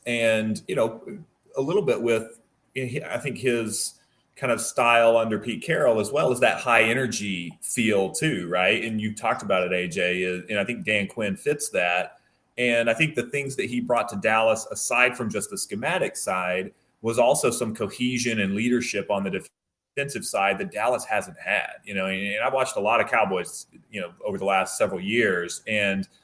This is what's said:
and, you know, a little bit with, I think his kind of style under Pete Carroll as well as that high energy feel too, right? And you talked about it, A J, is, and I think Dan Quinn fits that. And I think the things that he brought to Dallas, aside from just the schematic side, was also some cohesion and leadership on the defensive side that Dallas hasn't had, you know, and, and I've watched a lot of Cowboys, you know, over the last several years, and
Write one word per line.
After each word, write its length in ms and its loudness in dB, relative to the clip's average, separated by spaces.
and, 600 2
you 80 -4
know, 280 0
a 20 2
little 220 2
bit 180 2
with, 400 0
I 440 -4
think 180 -6
his 580 0
kind 160 -2
of 80 2
style 600 6
under 200 0
Pete 240 -6
Carroll 380 4
as 100 -2
well 220 2
as 80 -2
that 180 4
high 260 6
energy 760 -2
feel 520 2
too, 360 -2
right? 340 2
And 160 -4
you 160 -4
talked 280 -2
about 220 2
it, 100 -2
A 140 0
J, 340 0
is, 260 -4
and 100 -4
I 60 0
think 220 -8
Dan 200 2
Quinn 300 -4
fits 340 -2
that. 500 -2
And 320 2
I 60 2
think 200 0
the 100 0
things 320 -6
that 100 -4
he 140 -4
brought 280 0
to 80 -6
Dallas, 540 2
aside 440 2
from 140 -4
just 220 -4
the 80 -8
schematic 580 -4
side, 560 -2
was 160 -2
also 320 4
some 240 -2
cohesion 680 -2
and 140 0
leadership 560 0
on 140 0
the 180 -4
defensive 280 -6
side 340 2
that 120 -6
Dallas 340 -2
hasn't 340 -4
had, 360 -2
you 80 -12
know, 140 -2
and, 100 -2
and 260 -4
I've 120 0
watched 220 0
a 40 -4
lot 200 4
of 100 0
Cowboys, 560 0
you 100 -10
know, 120 -8
over 140 -4
the 80 -4
last 320 2
several 220 0
years, 680 0
and 420 0